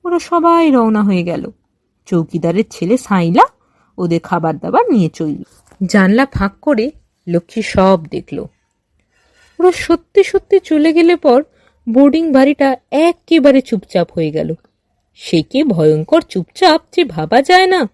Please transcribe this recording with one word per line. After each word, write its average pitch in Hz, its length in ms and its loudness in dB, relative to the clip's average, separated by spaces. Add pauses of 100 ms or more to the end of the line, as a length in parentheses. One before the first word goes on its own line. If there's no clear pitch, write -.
ওরা 349 140 -4
সবাই 339 520 0
রওনা 220 320 0
হয়ে 190 200 0
গেল। 170 280 -8 (560)
চৌকিদারের 170 640 -2
ছেলে 196 260 -4
সাইলা 180 460 0 (560)
ওদের 170 220 -2
খাবার 165 380 -4
দাবার 330 340 -2
নিয়ে 185 160 0
চলল। 160 340 -8 (440)
জানলা 208 400 0
ফাঁক 196 260 -6 (100)
করে 269 280 -2 (380)
লক্ষ্মী 175 340 -6
সব 190 480 0
দেখল। - 280 -12 (1200)
ওরা 349 140 2
সত্যি 349 520 -2
সত্যি 381 360 0
চলে 311 320 0
গেলে 339 240 2
পর 277 260 2 (460)
বোর্ডিং 285 440 2
বাড়িটা 269 440 2 (140)
একেবারে 294 720 2
চুপচাপ 185 520 -4
হয়ে 160 180 -4
গেল। 156 240 -6 (600)
সে - 280 -2
কি 277 220 -2
ভয়ঙ্কর 160 560 2
চুপচাপ 320 640 -2 (100)
যে 349 120 0
ভাবা 165 380 -2
যায় 370 240 4
না। 359 280 0